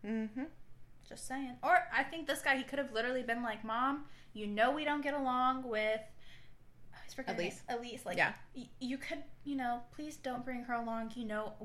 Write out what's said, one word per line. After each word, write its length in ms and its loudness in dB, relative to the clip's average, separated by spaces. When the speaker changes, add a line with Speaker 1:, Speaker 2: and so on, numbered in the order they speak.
Speaker 1:
Mm-hmm. 380 -2
Speaker 2:
Just 180 -10
saying. 380 -6
Or 280 8
I 120 4
think 240 -4
this 120 0
guy, 160 6
he 60 0
could 160 -2
have 140 -2
literally 320 2
been 180 0
like, 220 -2
"Mom, 400 2
you 140 -4
know 240 8
we 140 2
don't 160 4
get 140 2
along 500 4
with," 360 2
oh, 100 -14
he's 100 -10
forgetting 260 -2
Speaker 1:
Elise. 280 -2
Speaker 2:
it. 60 0
Elise, 320 -6
like, 120 0
Speaker 1:
Yeah. 140 6
Speaker 2:
y-, 140 -10
you 200 -2
could, 260 -6
you 120 -2
know, 240 0
"Please 200 -8
don't 280 -4
bring 200 -4
her 100 0
along. 420 -2
You 80 -4
know 300 -2